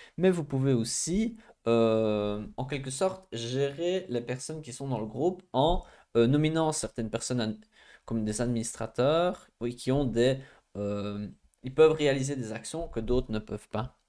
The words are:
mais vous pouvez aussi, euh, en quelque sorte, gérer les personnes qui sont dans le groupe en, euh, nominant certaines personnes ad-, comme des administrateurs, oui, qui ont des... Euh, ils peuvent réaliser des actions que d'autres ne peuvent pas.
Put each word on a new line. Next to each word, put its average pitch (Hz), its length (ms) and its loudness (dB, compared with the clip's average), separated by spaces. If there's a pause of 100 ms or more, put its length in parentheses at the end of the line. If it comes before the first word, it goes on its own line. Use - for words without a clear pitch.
(180)
mais 180 140 4
vous 170 120 0
pouvez 135 300 2
aussi, 175 640 0 (300)
euh, 110 760 2 (120)
en 127 80 -6
quelque 135 240 -6
sorte, 185 420 -4
gérer 139 800 -2
les 120 120 -2
personnes 135 400 -8
qui 120 120 -14
sont 139 140 -10
dans 123 120 -2
le 110 60 -6
groupe 139 380 -2 (100)
en, 160 300 4 (320)
euh, 117 120 8
nominant 156 440 4
certaines 117 380 -6
personnes 120 320 -2
ad-, 107 240 -4 (400)
comme 113 200 -2
des 107 160 -2
administrateurs, 123 1040 0 (140)
oui, 120 140 -4
qui - 160 -2
ont 143 140 2
des... 123 340 2 (380)
Euh, 101 500 -4 (360)
ils 131 100 -10
peuvent 156 180 8
réaliser 139 440 0
des 113 160 -6
actions 160 360 -8
que 117 140 -6
d'autres 123 300 0
ne 107 80 -2
peuvent - 300 -10
pas. 117 400 -6